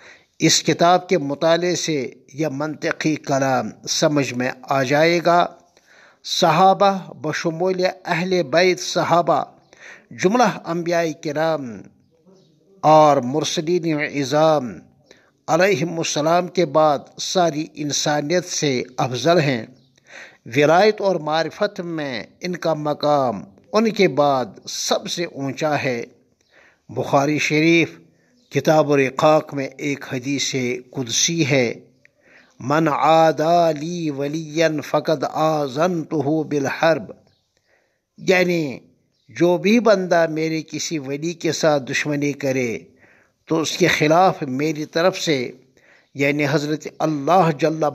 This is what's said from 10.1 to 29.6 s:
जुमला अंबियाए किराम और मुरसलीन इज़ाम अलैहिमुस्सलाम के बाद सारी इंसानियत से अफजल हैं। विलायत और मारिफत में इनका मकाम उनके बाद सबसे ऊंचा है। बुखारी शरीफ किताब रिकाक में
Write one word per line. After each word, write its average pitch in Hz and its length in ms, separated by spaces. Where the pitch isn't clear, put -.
जुमला 196 320
अंबियाए 170 680
किराम 151 460
और 151 400
मुरसलीन 156 800
इज़ाम 143 720
अलैहिमुस्सलाम 165 1040
के 175 180
बाद 147 380
सारी 160 560
इंसानियत 151 680
से - 260
अफजल 135 400
हैं। 131 280
विलायत 165 520
और 190 220
मारिफत 160 580
में 151 460
इनका 165 340
मकाम 147 680
उनके 208 420
बाद 135 540
सबसे - 560
ऊंचा 139 520
है। 123 220
बुखारी 139 520
शरीफ 160 580
किताब 147 420
रिकाक 147 600
में 139 140